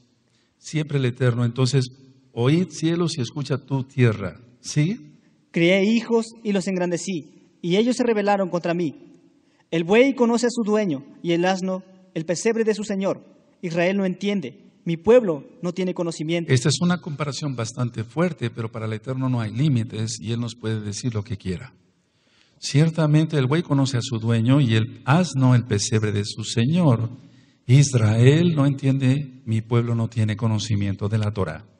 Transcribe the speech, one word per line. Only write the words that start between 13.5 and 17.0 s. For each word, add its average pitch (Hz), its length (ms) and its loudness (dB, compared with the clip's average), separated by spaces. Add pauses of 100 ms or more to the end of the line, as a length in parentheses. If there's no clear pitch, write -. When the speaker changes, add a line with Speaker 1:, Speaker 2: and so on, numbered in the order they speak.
Speaker 2:
Israel 175 360 0
no 190 80 0
entiende, 185 680 -6 (100)
mi 165 140 -4
pueblo 202 480 2 (180)
no 175 100 -6
tiene 180 200 -2
conocimiento. 165 600 -2
Speaker 1:
Esta 127 160 2
es - 120 0
una 175 200 0